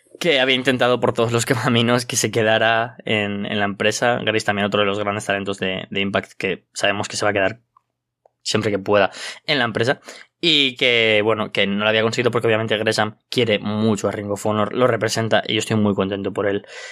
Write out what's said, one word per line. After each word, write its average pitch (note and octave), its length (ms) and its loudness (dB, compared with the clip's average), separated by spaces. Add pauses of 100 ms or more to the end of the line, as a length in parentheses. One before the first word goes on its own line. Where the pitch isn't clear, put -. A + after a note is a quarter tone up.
(200)
que D#3+ 180 2
había C3 160 4
intentado B2 460 2
por A#2+ 140 0
todos A#2 180 0
los A#2 140 0
<laughs> - 0 -
caminos A#2+ 580 2
que - 120 -6
se A2+ 140 0
quedara A2+ 680 2 (100)
en, G2+ 400 -2
en G#2+ 120 -4
la G#2 60 0
empresa. G#2+ 580 0
Grace A2 220 0
también G2+ 220 0
otro G#2 140 0
de G#2 60 2
los G2+ 120 -2
grandes G#2 260 -4
talentos G2 340 -4
de, F#2 320 -6
de G2 100 -4
Impact G2 340 -2
que F#2+ 400 -6
sabemos G2+ 340 -2
que - 80 -10
se - 80 -4
va G#2 60 2
a G2+ 40 -4
quedar G2 260 0 (840)
siempre A2 280 0
que G2+ 80 -2
pueda G2+ 320 2 (360)
en D3 120 0
la B2 60 2
empresa. D#3 360 -2 (420)
Y C#3+ 340 2
que, A2+ 460 4
bueno, G#2+ 300 -2
que G2+ 140 2
no G2 180 -2
lo G#2+ 60 2
había A2 100 2
conseguido A2+ 300 0
porque A#2 160 -2
obviamente A2 320 0
Gresham G#2+ 400 0 (100)
quiere A2+ 300 0
mucho G#2+ 500 0
a - 20 0
Ring G2+ 200 -8
of G2+ 160 -4
Honor, G#2 280 0
lo B2+ 120 2
representa A2 600 0
y - 60 -4
yo A2 60 0
estoy A2 180 0
muy G#2 180 2
contento G2 380 -2
por G2+ 140 -2
él. G2+ 200 -2 (260)